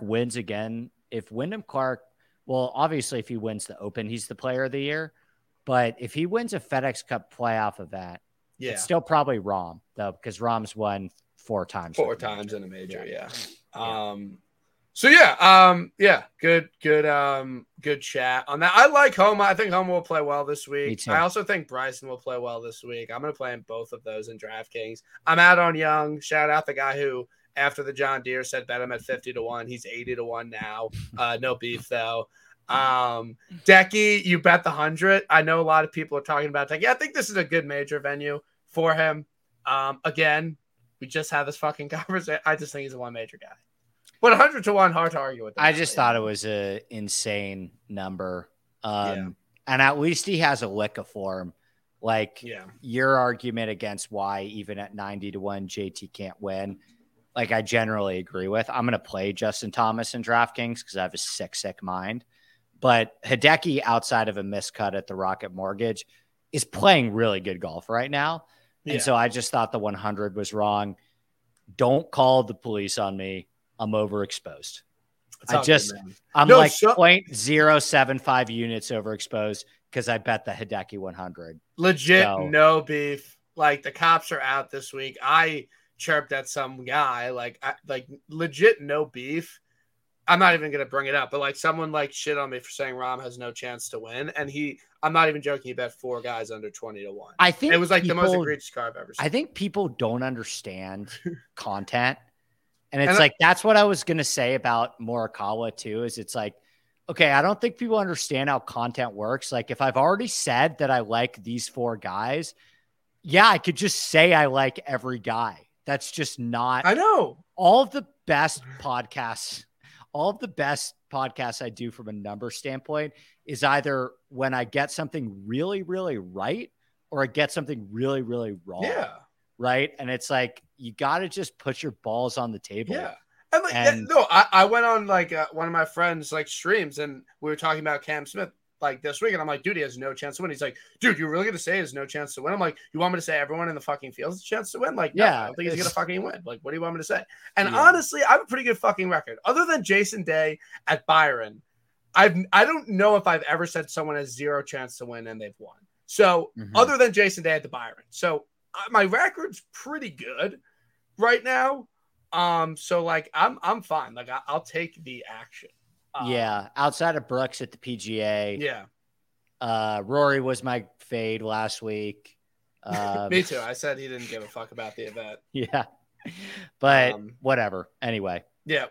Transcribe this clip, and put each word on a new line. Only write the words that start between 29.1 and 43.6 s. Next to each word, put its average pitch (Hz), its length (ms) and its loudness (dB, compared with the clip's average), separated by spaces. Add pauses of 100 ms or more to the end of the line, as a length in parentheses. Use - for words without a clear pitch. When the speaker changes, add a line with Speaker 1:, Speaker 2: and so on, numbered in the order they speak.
Speaker 2:
to 120 80 -6
one." 117 240 -8
He's 120 220 -14
eighty 120 280 -10
to 120 80 -6
one 117 280 -10
now. 110 400 -10 (260)
Uh, 117 240 -2
no 127 140 -2
beef, 120 340 -8
though. 113 400 -4 (400)
Um, 123 640 0 (300)
Decky, 202 580 6
you 180 160 2
bet 175 240 6
the 170 60 -2
hundred. 160 580 2
I 160 140 6
know 160 180 2
a 165 40 2
lot 156 220 4
of 151 60 -10
people 151 280 -6
are - 20 -4
talking 147 280 -2
about 143 200 -2
Decky. 160 160 -2
I 247 80 4
think 302 220 -4
this 214 160 -2
is 202 60 -4
a 175 60 2
good 156 220 -2
major 143 340 -6
venue 143 400 -6 (300)
for 165 240 2
him. 156 320 0 (400)
Um, 135 400 -2
again, 160 500 0 (440)
we 131 80 -14
just 151 240 -6
had 147 140 -2
this 147 120 -8
fucking 151 320 -6
<laughs> - 0 -
conversation. 156 560 -6
I 156 100 2
just 147 160 -8
think 143 120 -10
he's 135 100 -12
a 127 60 -14
one 120 140 -12
major 113 280 -14
guy. - 120 -20 (680)